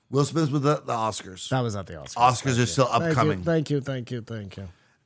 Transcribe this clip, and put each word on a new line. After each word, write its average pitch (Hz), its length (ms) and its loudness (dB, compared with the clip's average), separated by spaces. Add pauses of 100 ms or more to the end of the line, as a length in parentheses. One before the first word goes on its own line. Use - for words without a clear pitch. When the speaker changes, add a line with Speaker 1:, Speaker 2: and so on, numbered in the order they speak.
(100)
Speaker 1:
Will 143 140 4
Smith 147 280 0
with 147 100 0
the, 147 140 4
the 127 160 -6
Oscars. 107 560 -4
Speaker 2:
That 131 120 0
was 113 160 -2
at 92 100 -8
the 87 80 -12
Oscars. 73 200 -12
Speaker 1:
Oscars 120 280 4
Speaker 2:
Thank 131 140 2
Speaker 1:
are 120 40 4
Speaker 2:
you. 120 60 4
Speaker 1:
still 131 200 2
Speaker 2:
Thank 117 160 2
you, 170 80 0
Speaker 1:
upcoming. 123 320 2
Speaker 2:
thank 160 280 0
you, 143 100 0
thank 127 300 -8
you, 123 120 -6
thank 107 340 -10
you. 95 120 -12 (380)